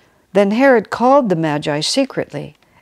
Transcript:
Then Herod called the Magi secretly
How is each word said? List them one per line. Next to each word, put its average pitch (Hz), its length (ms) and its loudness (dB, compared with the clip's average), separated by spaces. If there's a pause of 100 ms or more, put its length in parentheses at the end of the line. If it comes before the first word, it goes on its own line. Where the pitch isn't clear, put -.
(340)
Then 196 180 2
Herod 247 380 2
called 254 400 2
the 180 80 0
Magi 151 420 -4
secretly 151 800 -6 (240)